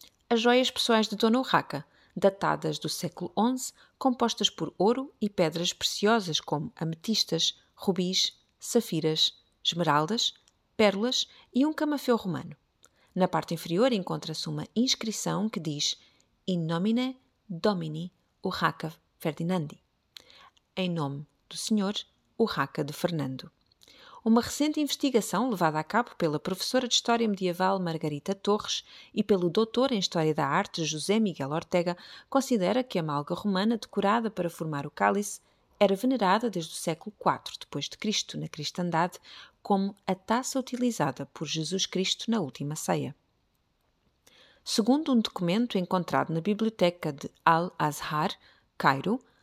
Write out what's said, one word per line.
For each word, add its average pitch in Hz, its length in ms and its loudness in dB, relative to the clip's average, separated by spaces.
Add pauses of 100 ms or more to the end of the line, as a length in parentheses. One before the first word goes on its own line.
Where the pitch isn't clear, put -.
(300)
As 233 120 2
joias 247 280 6
pessoais 220 380 2
de - 80 -6
Dona 226 240 4
Urraca, 165 480 0 (300)
datadas 156 600 2
do 156 100 -6
século - 480 -6
onze, 254 360 0 (260)
compostas 240 520 0
por - 260 -6
ouro 247 440 2
e 208 100 0
pedras 170 420 0
preciosas 202 680 0
como 147 340 -4
ametistas, 165 840 -2 (160)
rubis, 185 600 0 (220)
safiras, 160 800 0 (240)
esmeraldas, 165 720 2 (420)
pérolas 214 520 2 (260)
e 254 100 4
um 311 80 2
camafeu 294 440 0
romano. 156 400 -6 (580)
Na 180 140 2
parte 160 260 -2
inferior 180 380 2
encontra-se 165 560 -4
uma 151 260 -6
inscrição 214 760 0
que 202 120 -6
diz: 151 360 -4 (520)
"In 170 180 0
nomine 226 500 0 (320)
Domini 165 640 -4 (300)
Urraca 165 500 -2 (260)
Ferdinandi", 165 640 -2 (920)
em 185 160 -2
nome 147 340 -4 (240)
do - 80 -14
Senhor 202 380 0 (420)
Urraca 160 460 -2
de 147 100 -6
Fernando. 147 580 -4 (720)
Uma 226 200 4
recente 302 380 0
investigação 247 680 0
levada 175 300 2
a 156 60 -2
cabo 233 340 0
pela 151 220 0
professora 247 480 -2
de - 60 -2
História 233 340 2
Medieval 185 500 0
Margarita 160 560 -2
Torres - 500 -2 (300)
e 214 80 0
pelo 180 260 4
doutor 226 440 2
em 208 80 0
História 156 340 2
da 151 100 0
Arte 165 400 0
José 156 360 0
Miguel 147 320 -2
Ortega 175 440 0 (320)
considera 247 540 2
que 247 160 -2
a 165 60 0
malga 147 320 -2
romana 208 420 0
decorada 214 500 0
para 175 220 -4
formar 151 340 -6
o 147 60 -10
cálice 202 500 0 (380)
era 196 160 6
venerada 226 560 2
desde 170 220 -6
o - 40 -10
século - 400 -6
quatro - 400 -2
depois - 320 -8
de - 80 -16
Cristo - 400 -4
na 156 120 -6
cristandade 170 720 -2 (420)
como 196 320 0 (100)
a 190 100 0
taça 240 440 -2
utilizada 240 680 -2
por - 200 -10
Jesus 160 400 -4
Cristo - 420 -2
na 226 120 2
última 147 340 -6
ceia. 147 400 -2 (1500)
Segundo 277 480 2
um 233 80 6
documento 208 580 0
encontrado 170 540 0
na 165 80 0
biblioteca 185 720 0
de - 180 -10 (140)
Al-Azhar, 160 920 0 (400)
Cairo, 156 440 2 (220)